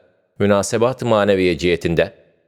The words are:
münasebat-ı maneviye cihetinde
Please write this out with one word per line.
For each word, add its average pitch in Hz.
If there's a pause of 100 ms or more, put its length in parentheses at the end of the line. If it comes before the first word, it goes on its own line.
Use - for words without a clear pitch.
(380)
münasebat-ı 110
maneviye 98
cihetinde 82 (360)